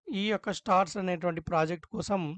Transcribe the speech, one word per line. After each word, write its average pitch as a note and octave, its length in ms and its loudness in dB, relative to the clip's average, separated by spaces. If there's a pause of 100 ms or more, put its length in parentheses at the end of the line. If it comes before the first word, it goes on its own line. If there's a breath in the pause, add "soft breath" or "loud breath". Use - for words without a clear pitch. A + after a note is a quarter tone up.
ఈ G3+ 180 -2
యొక్క G#3+ 280 -2
స్టార్స్ F#3 440 2
అనేటువంటి F3 440 -2
ప్రాజెక్ట్ D#3+ 460 0
కోసం F#3+ 340 -2 (160)